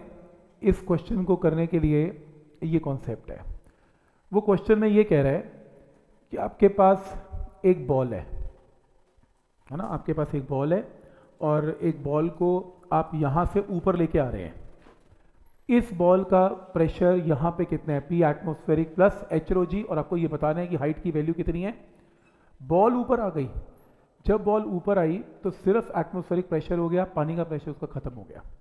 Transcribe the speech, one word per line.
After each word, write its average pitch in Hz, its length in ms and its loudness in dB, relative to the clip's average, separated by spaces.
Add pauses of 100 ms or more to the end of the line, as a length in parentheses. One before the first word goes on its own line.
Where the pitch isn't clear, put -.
(600)
इस 190 200 4
क्वेश्चन 180 420 -2
को 180 140 2
करने 165 300 2
के 165 120 0
लिए 151 240 2 (600)
ये 160 160 2
कॉन्सेप्ट 135 500 -8
है। - 80 -14 (920)
वो 202 100 2
क्वेश्चन 208 380 4
में 214 80 2
ये 208 180 6
कह 151 160 4
रहा 135 100 4
है 156 100 0 (920)
कि - 60 -6
आपके - 300 2
पास 196 440 4 (520)
एक 170 220 2
बॉल 131 260 0
है, 90 80 -6 (1500)
है 139 100 -12
ना, 190 80 -8
आपके 160 280 -4
पास 151 220 -4
एक 135 140 -6
बॉल 143 240 0
है 196 140 -2 (560)
और 151 260 0 (120)
एक 156 220 -2
बॉल 151 280 0
को 175 200 0 (420)
आप 160 240 0
यहाँ 151 300 0
से 202 240 0
ऊपर 175 260 0
लेके 165 220 0
आ 127 100 0
रहे 104 140 -8
हैं। - 180 -14 (1080)
इस 233 260 2
बॉल 180 300 6
का 185 220 4 (260)
प्रेशर 175 520 2
यहाँ 160 260 0
पे 175 160 -2
कितना 151 260 -4
है, 139 80 0
पी 170 220 0
एटमॉस्फेरिक 156 720 0
प्लस 196 360 2
एच 160 200 -2
आर 185 60 2
ओ 180 80 2
जी, 196 180 -4
और 151 160 -4
आपको 170 180 -4
ये 165 120 0
बताना 156 300 -2
है 175 80 -4
कि 175 100 -4
हाइट 151 260 -4
की 175 80 -2
वैल्यू 156 240 -2
कितनी 170 280 -4
है। - 280 -10 (680)
बॉल 185 340 4
ऊपर 247 240 0
आ 208 100 -2
गई, 147 180 -4 (800)
जब 208 180 2
बॉल 214 220 2
ऊपर 196 340 0
आई 165 180 2 (260)
तो 190 80 -2
सिर्फ 208 460 0
एटमॉस्फेरिक 180 520 -4
प्रेशर 170 280 -2
हो 170 120 0
गया, 180 160 0
पानी 160 300 -4
का 170 80 -2
प्रेशर 156 280 -8
उसका 143 180 -10
ख़त्म - 220 -10
हो 113 120 -14
गया। - 200 -20 (180)